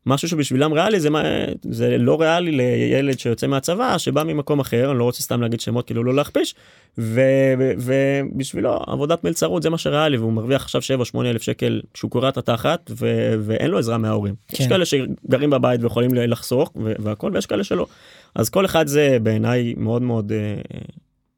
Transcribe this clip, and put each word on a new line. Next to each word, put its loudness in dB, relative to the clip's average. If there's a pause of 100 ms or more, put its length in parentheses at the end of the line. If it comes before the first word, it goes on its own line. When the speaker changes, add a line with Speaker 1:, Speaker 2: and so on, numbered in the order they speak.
Speaker 1:
משהו 0
שבשבילם 0
ריאלי, 2
זה 2
מה, 2 (480)
זה 0
לא 4
ריאלי 2
לילד 2
שיוצא -2
מהצבא, 0
שבא 0
ממקום -2
אחר, 0
אני 0
לא 2
רוצה -2
סתם -2
להגיד -2
שמות, -4
כאילו -2
לא 2
להכפיש, 0 (440)
ו-, 4
ו-, 2
ובשבילו 0 (120)
עבודת 0
מלצרות 0
זה 0
מה -2
שריאלי, 2
והוא 0
מרוויח 0
עכשיו -4
שבע, 0
שמונה -2
אלף -2
שקל -2 (140)
כשהוא -6
קורע 0
את -2
התחת, -2
ו-, 0
ואין -2
לו 0
עזרה 0
מההורים. -2 (140)
Speaker 2:
כן. -4
Speaker 1:
יש 2
כאלה 2
שגרים 0
בבית 2
ויכולים 0
ל-, 0
לחסוך, -2
ו-, -2
והכל, -4
ויש -2
כאלה -2
שלא. -2 (480)
אז 0
כל 2
אחד 2
זה 4
בעיניי 0
מאוד -2
מאוד, -2
אה, -6 (600)